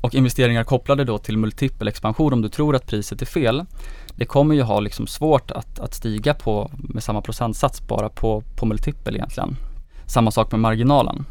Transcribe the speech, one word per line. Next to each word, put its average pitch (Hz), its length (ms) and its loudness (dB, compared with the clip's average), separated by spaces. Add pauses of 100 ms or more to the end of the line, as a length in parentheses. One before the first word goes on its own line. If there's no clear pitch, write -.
Och 120 120 -2
investeringar 120 480 4
kopplade 139 400 2
då 117 140 -2
till 110 200 -4
multipelexpansion, 110 960 0
om 120 80 4
du 107 80 0
tror 147 260 2
att - 120 0
priset 104 340 -4
är - 40 -4
fel, 143 400 2 (500)
det - 100 -2
kommer 151 300 6
ju 143 60 6
ha 107 180 2
liksom 104 280 -4
svårt 151 440 2
att, - 280 -10
att 117 140 -6
stiga 113 400 0
på, 104 400 -2
med - 300 -6
samma 107 180 -2
procentsats - 680 -2
bara 107 220 0
på, 110 340 0 (120)
på 120 100 -2
multipel 110 500 0
egentligen. 123 420 -4 (480)
Samma 113 260 4
sak - 200 0
med 110 80 0
marginalen. 117 720 2